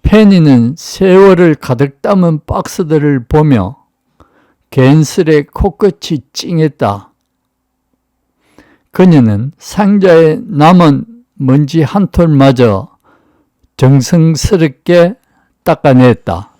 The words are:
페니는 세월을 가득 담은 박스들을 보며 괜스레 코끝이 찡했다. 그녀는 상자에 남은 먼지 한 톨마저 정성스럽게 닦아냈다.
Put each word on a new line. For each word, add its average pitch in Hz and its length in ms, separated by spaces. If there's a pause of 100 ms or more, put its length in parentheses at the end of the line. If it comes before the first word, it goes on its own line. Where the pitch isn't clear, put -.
페니는 160 720
세월을 185 760
가득 135 460
담은 175 440
박스들을 147 800
보며 139 580 (840)
괜스레 151 760
코끝이 - 800 (100)
찡했다. 143 800 (1800)
그녀는 135 680
상자에 185 880
남은 156 600 (280)
먼지 143 480
한 190 300
톨마저 135 840 (840)
정성스럽게 160 1400 (480)
닦아냈다. 127 960